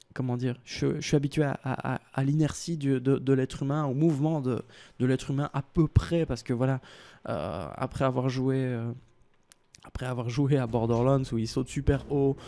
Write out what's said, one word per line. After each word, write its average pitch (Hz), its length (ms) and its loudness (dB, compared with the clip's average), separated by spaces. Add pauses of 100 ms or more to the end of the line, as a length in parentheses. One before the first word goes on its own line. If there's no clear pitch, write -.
(140)
comment 123 220 -2
dire, 123 300 -2
je, 139 340 -2
je - 80 -6
suis - 80 2
habitué 143 280 2
à, 139 200 -2
à, - 320 -4
à, - 40 -6 (140)
à 135 100 0
l'inertie 151 540 0
du, 139 220 2
de, 131 180 2
de 131 160 2
l'être 131 300 0
humain, 147 220 -2
au 131 80 -2
mouvement 151 480 2
de, 123 200 -2 (380)
de 120 60 2
l'être 131 260 0
humain 143 220 0
à 139 80 -2
peu 156 260 2
près, - 380 4
parce 127 180 -6
que 127 100 -2
voilà, 131 280 0 (480)
euh, 80 460 -4
après - 300 -4
avoir 131 240 0
joué, 131 280 0
euh, 120 340 -2 (960)
après - 200 -10
avoir 123 240 -6
joué 139 280 2
à 127 100 0
Borderlands 120 640 2
où 117 60 -2
il 110 100 0
saute 131 220 -4
super 139 420 0
haut, 139 240 2 (120)